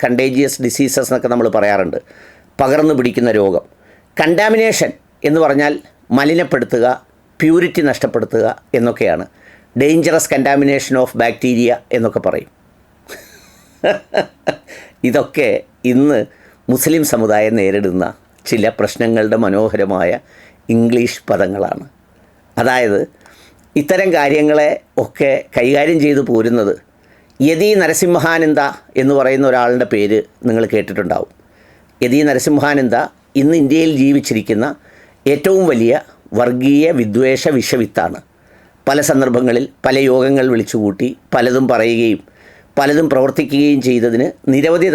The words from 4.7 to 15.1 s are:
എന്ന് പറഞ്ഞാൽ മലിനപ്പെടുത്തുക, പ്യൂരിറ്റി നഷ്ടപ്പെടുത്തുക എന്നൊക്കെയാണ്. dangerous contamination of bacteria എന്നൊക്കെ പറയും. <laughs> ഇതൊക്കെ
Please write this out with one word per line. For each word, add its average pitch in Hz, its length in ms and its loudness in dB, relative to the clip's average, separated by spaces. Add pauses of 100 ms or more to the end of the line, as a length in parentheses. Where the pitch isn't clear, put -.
എന്ന് 156 180 0
പറഞ്ഞാൽ 147 280 0 (460)
മലിനപ്പെടുത്തുക, 139 640 0 (540)
പ്യൂരിറ്റി 170 500 2
നഷ്ടപ്പെടുത്തുക 113 560 -2 (340)
എന്നൊക്കെയാണ്. 110 460 -2 (560)
dangerous 160 540 0
contamination 139 680 0
of 123 60 -2 (140)
bacteria 120 520 0 (220)
എന്നൊക്കെ 113 300 -2
പറയും. - 240 -6 (1300)
<laughs> - 1300 -6
ഇതൊക്കെ 131 400 0 (420)